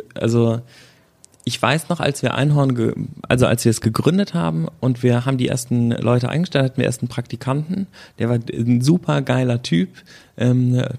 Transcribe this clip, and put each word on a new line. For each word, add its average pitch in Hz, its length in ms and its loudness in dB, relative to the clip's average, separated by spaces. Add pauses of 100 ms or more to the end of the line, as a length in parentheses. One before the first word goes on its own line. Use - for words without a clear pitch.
(140)
also 117 460 2 (880)
ich - 140 -8
weiß 139 260 0
noch, 170 120 -2
als - 220 -2
wir 123 120 -2
Einhorn 139 400 2
ge-, 113 200 0 (340)
also 123 180 4
als - 180 2
wir 117 60 4
es 110 100 0
gegründet 104 540 0
haben 160 320 -2 (140)
und 123 240 0
wir 123 200 2
haben 135 140 -2
die 123 80 0
ersten 120 460 0
Leute 123 360 0
eingestellt, 143 360 0
hatten 131 140 -4
wir 123 80 2
erst - 160 -4
einen 123 60 -2
Praktikanten, 151 800 -4 (320)
der 117 100 0
war 120 100 2 (140)
ein 120 280 2
super 147 420 2
geiler 127 400 0
Typ, 180 280 0 (460)
ähm, 123 460 2 (160)